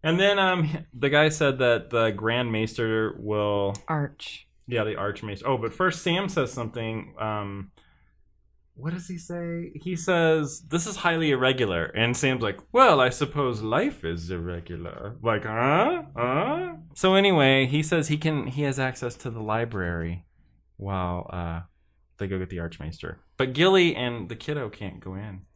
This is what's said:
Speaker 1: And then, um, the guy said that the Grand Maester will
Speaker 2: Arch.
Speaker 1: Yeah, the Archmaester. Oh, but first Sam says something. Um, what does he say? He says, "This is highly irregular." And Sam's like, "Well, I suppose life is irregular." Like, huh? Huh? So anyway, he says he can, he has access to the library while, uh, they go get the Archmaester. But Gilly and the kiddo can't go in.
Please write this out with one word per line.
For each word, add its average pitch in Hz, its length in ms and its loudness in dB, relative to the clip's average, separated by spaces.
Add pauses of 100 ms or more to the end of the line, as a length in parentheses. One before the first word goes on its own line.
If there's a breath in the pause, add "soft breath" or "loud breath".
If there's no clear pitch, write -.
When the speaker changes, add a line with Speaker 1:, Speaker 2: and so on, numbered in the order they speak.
Speaker 1:
And 165 160 2
then, 202 180 4
um, 180 560 2
the 131 160 0
guy 151 200 6
said 147 300 2
that 120 320 2
the 113 200 2
Grand 113 400 0
Maester 110 680 0
will 104 560 0 (140)
Speaker 2:
Arch. - 600 -6 (200)
Speaker 1:
Yeah, 120 160 -2
the 104 120 -2
Archmaester. 101 500 -6
Oh, 131 120 0
but 113 160 -4
first 185 300 -2
Sam 185 260 0
says 160 240 -2
something. 110 640 -8
Um, 101 540 -6 (1040 soft breath)
what 151 180 -8
does 180 140 -10
he 180 100 -10
say? 170 580 -8
He 180 200 -6
says, 160 760 2
"This 165 160 0
is 196 120 -8
highly 165 340 2
irregular." 123 540 2
And 117 300 2
Sam's 131 280 0
like, 101 160 -2 (140)
"Well, 240 260 8
I 123 100 6
suppose 127 520 -2
life 135 420 0
is 85 260 -4
irregular." 87 960 -8
Like, 110 220 0
huh? 139 580 2 (120)
Huh? 220 580 -2 (200)
So 190 220 4
anyway, 143 520 6
he 147 140 0
says 156 280 0
he 151 80 2
can, 156 300 -2
he 135 160 -4
has 135 140 0
access 127 400 -4
to - 120 -10
the 113 120 -8
library 92 840 -2 (520)
while, 92 540 -4
uh, 85 300 -4 (560)
they 101 100 -6
go 95 100 -2
get 92 120 -4
the 90 80 -8
Archmaester. 82 600 -8 (200)
But 131 160 0
Gilly 175 420 6
and 120 340 -6
the 117 60 -10
kiddo 139 340 -6
can't 92 300 -12
go 92 160 -10
in. 98 260 -12 (140)